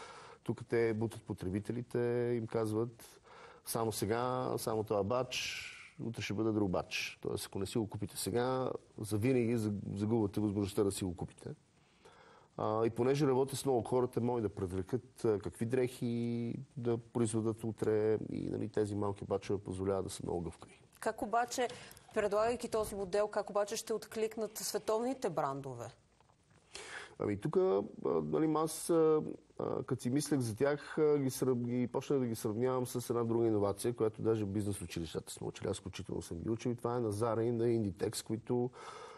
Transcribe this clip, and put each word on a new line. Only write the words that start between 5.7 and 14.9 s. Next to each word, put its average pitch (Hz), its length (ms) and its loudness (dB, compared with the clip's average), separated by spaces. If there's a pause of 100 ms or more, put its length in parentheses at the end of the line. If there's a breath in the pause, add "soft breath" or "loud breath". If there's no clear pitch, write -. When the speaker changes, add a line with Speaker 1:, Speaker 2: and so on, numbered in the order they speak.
Speaker 1:
утре 117 180 -6
ще 104 120 -4
бъде 110 180 2
друг 104 200 2
бач.“ - 500 -2
Тоест, - 240 -4
ако - 140 -8
не 98 60 -2
си - 120 -4
го 104 120 0
купите 104 280 -8
сега, 127 540 0 (260)
завинаги 113 600 2
за-, 107 160 0 (200)
загубвате 107 460 2
възможността 104 440 2
да 98 80 4
си - 120 -4
го 90 120 -2
купите. - 340 -10 (1080 loud breath)
А, 110 280 2
и 113 40 2
понеже 135 380 2
работя 135 280 4
с - 100 -6
много 127 160 4
хората, 123 400 2
могат 120 220 2
да 98 60 0
привлекат, 95 760 -4